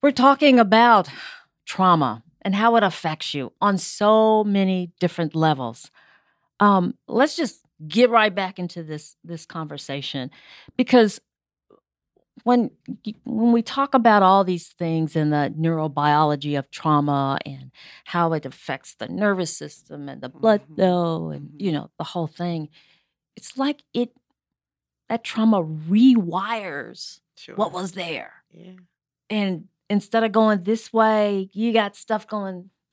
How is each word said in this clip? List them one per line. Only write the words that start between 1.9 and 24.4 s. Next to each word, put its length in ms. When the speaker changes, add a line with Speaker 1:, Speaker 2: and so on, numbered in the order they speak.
Speaker 1:
and 140
how 180
it 80
affects 520
you 260
on 180
so 640
many 560
different 380
levels. 560
Um, 360
let's 300
just 260
get 240
right 240
back 240
into 240
this, 400
this 240
conversation, 840
because 440
when 300
y-, 160
when 300
we 100
talk 320
about 300
all 180
these 280
things 440
in 160
the 260
neurobiology 1040
of 140
trauma 720
and 240
how 260
it 120
affects 520
the 100
nervous 500
system 520
and 120
the 80
blood 340
Speaker 2:
Mm-hmm. 120
Speaker 1:
flow 560
and, 280
you 120
Speaker 2:
Mm-hmm. 60
Speaker 1:
know, 200
the 80
whole 220
thing, 440
it's 200
like 280
it, 160